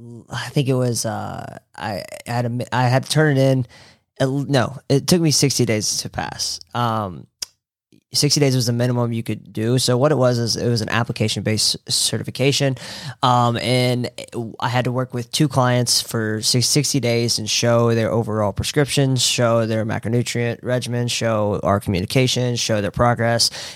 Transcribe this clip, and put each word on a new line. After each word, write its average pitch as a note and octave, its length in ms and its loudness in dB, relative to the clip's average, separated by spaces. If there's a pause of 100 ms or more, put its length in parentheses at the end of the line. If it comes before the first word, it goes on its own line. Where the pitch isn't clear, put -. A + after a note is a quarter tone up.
(300)
I A#2+ 200 -10
think C3 180 0
it C3 60 2
was, B2 300 0
uh, G#2 540 -8 (160)
I F#2+ 300 -8 (220)
had A#2+ 200 -2
a, A#2+ 280 -4
I B2 100 2
had B2 200 4
to - 60 -8
turn D3+ 260 4
it C3 40 4
in. C3 260 4 (540)
Uh, C3+ 260 0
no, C3 320 0 (100)
it C#3 200 2
took F3+ 120 4
me D#3+ 120 2
sixty B2 320 2
days A2 380 -2
to - 80 -10
pass. - 500 -6 (140)
Um, A2 520 -4 (840)
sixty - 260 2
days C#3 160 4
was B2+ 120 2
the A#2+ 60 0
minimum A#2+ 400 0
you A2+ 120 -4
could - 280 -8
do. A2+ 240 0
So B2 220 2
what C#3+ 140 4
it - 20 2
was B2+ 240 2
is A#2 160 -2
it G2+ 140 -2
was A#2 140 0
an G#2+ 60 -6
application-based A2 1000 -2
certification. C3 880 0 (480)
Um, B2 320 4
and B2 520 0 (520)
I - 80 -2
had B2 160 0
to B2+ 80 -2
work B2+ 200 -4
with A#2+ 200 -8
two D#3 160 2
clients B2 520 2
for G#2+ 400 -2
si-, B2 200 2
sixty C#3 400 0
days A#2 400 0
and G#2+ 100 -6
show A#2 420 2
their A2+ 200 2
overall G#2+ 400 0
prescriptions, C3 680 0
show A#2 460 2
their A2 180 0
macronutrient A#2 800 -2
regimen, A#2+ 460 -2
show G#2+ 560 0
our G2 160 2
communication, B2 760 0
show A2+ 260 -2
their G2+ 120 -4
progress, A#2 580 2 (260)